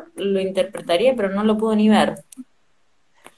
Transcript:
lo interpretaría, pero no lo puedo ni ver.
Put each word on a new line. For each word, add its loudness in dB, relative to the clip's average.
lo -2
interpretaría, -2
pero -2
no -4
lo 2
puedo 0
ni 4
ver. 4